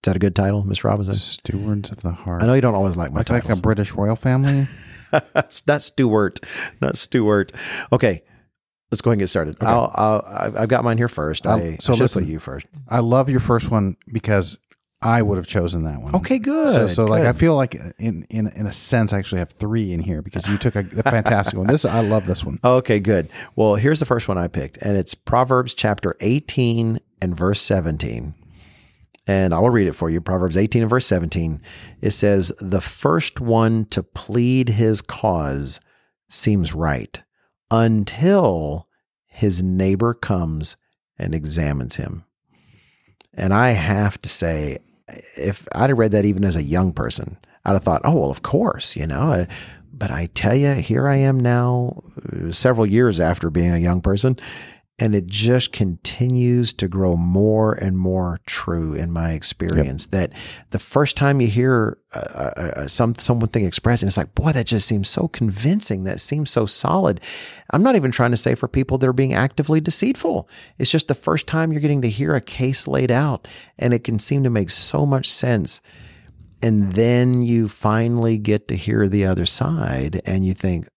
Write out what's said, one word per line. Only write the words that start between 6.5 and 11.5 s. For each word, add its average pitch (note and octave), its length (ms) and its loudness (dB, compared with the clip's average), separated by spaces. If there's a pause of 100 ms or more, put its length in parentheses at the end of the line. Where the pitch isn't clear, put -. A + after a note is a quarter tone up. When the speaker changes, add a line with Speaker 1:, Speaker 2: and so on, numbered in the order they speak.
Speaker 1:
Not C2+ 180 -2
Stewart. G#2 540 2 (400)
Okay. G#2+ 320 0 (680)
Let's A2 100 -2
go - 80 0
ahead A#2 60 4
and G2+ 60 0
get F#2 80 0
started. D2+ 260 -2
Speaker 2:
Okay. - 120 -4
Speaker 1:
I'll, A#2+ 280 2
I'll, G#2+ 320 2
I've, G2+ 300 -4
I've A2 120 0
got A#2+ 140 2
mine A#2 140 0
here A#2+ 100 0
first. D#2 400 -4
Speaker 2:
I'll, A2 120 2